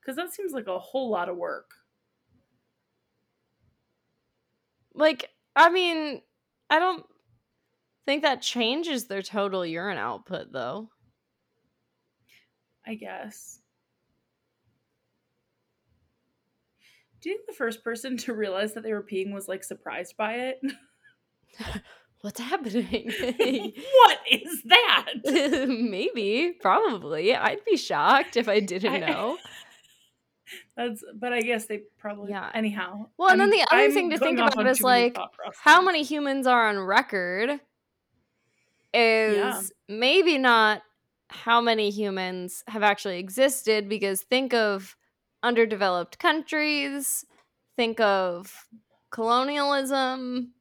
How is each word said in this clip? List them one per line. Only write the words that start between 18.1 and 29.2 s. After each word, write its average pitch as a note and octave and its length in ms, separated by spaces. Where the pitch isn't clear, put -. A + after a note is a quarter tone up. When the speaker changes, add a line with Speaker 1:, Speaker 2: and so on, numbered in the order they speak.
Speaker 1:
to A#3+ 160
realize G#3 400
that A3+ 80
they A3 100
were G3+ 100
peeing G3 300
was, G3 160
like, F#3+ 160
surprised D#3+ 520
by A3 180
it? B3+ 280
<laughs> - 1200
Speaker 2:
What's G3+ 200
happening? A#3 760
<laughs> - 0
Speaker 1:
<laughs> B3 360
What A4+ 260
is D4 340
that? E4+ 500
Speaker 2:
<laughs> C#4 440
Maybe. A#3+ 920
Probably. F#3 720
I'd - 300
be G#4 120
shocked G3+ 600
if A3+ 120
I G#3 120
didn't G3 380
Speaker 1:
I - 20
Speaker 2:
know. D4+ 440